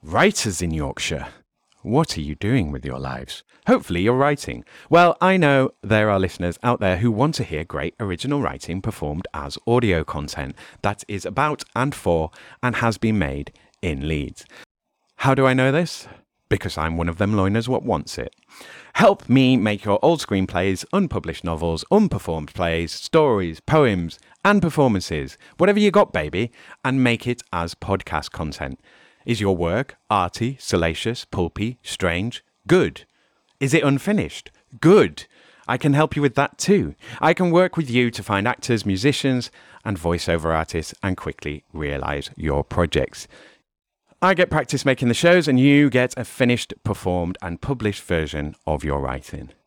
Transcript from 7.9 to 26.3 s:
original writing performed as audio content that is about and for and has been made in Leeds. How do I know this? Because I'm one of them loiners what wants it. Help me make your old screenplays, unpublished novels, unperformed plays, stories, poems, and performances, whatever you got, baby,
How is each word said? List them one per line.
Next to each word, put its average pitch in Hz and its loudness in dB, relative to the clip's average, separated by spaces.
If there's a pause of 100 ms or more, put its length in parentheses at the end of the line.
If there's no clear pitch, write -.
original 120 -4
writing 90 -6
performed 80 -8
as 73 -10
audio 110 2
content 71 -8 (260)
that 101 -4
is 101 -10
about 143 -4 (120)
and 131 -2
for 82 -2 (320)
and 123 -2
has 113 -2
been 110 0
made 71 -4 (300)
in 73 -4
Leeds. 73 -6 (720)
How 139 2
do 131 2
I 127 4
know 131 2
this? 160 -2 (400)
Because 92 -4
I'm 82 -2
one 85 0
of 82 -8
them 104 0
loiners 104 2
what 127 -2
wants 90 -4
it. - -10 (600)
Help 196 4
me 127 6
make 104 -2
your 101 2
old 156 4
screenplays, 95 0 (100)
unpublished 104 -2
novels, 82 -4
unperformed 95 0
plays, 85 -2
stories, 104 0
poems, 107 2 (240)
and 202 4
performances, 120 0 (220)
whatever 202 4
you 208 4
got, 196 4
baby, 113 -4 (320)